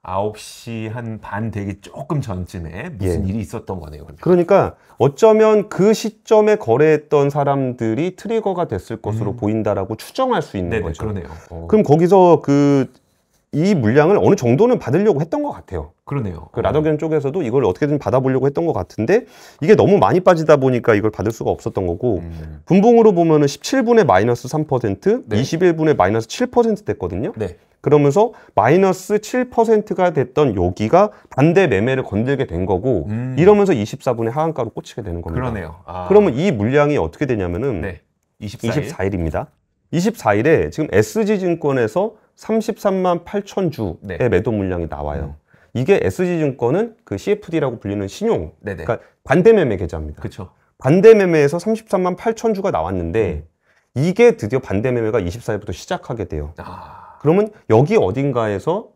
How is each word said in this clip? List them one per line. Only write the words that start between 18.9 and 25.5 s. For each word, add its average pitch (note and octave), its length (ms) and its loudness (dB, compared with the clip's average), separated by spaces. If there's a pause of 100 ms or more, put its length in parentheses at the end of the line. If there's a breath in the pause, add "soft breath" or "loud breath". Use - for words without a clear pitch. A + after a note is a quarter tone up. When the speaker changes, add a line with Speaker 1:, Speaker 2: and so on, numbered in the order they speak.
Speaker 2:
이게 F#3+ 120 6
너무 E3+ 240 4
많이 C3 220 4
빠지다 D#3+ 360 4
보니까 B2+ 380 2
이걸 G#2 160 0
받을 G#2 220 -4
수가 - 180 -6
없었던 G2 360 -4
거고 F2+ 320 -2
Speaker 1:
음. D#2+ 480 -14
Speaker 2:
분봉으로 A3 460 6
보면은 D#3+ 340 4
십칠 C4+ 380 -2
분에 A3+ 200 4
마이너스 A#2 440 2
삼 D#3 180 -4
퍼센트, C3 600 -2
Speaker 1:
네. G#2 120 -2
Speaker 2:
이십일 E3 380 0